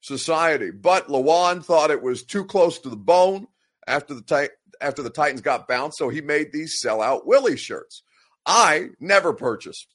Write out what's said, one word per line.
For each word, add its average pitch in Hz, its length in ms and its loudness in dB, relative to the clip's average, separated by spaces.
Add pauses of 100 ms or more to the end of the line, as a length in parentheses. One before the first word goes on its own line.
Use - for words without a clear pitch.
society. 156 680 -2
But 160 380 2
Lewan 165 560 2
thought 156 260 4
it 127 120 -2
was 123 200 -4
too 202 220 -6
close 175 360 2
to 131 100 -12
the 113 60 -10
bone 180 520 2 (380)
after 143 260 -4
the 117 100 -14
Ti-, 143 300 -2 (280)
after 139 220 -6
the 117 80 -8
Titans 143 300 -2
got 123 260 -2
bounced, 127 300 -4
so 160 140 -4
he 147 100 -6
made 151 320 -2
these 151 260 -8
Sell 110 220 -2
Out 113 260 -2
Willie 240 300 2
shirts. - 460 -14 (420)
I 180 460 2 (100)
never 175 320 2
purchase - 640 -8